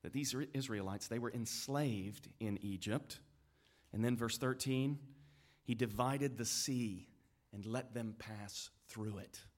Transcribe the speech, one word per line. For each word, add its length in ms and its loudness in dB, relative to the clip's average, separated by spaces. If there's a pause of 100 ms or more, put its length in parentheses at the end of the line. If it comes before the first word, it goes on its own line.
that 100 -6
these 220 0 (180)
Israelites, 540 0
they 140 0
were 100 0
enslaved 960 0 (120)
in 180 0
Egypt. 640 -2 (720)
And 120 4
then 120 6
verse 220 0
thirteen, 600 2 (640)
"He 140 0
divided 600 4
the 80 0
sea 640 0 (440)
and 120 -6
let 300 -2
them 240 -2
pass 520 -8 (180)
through 300 -4
it." 220 -12 (180)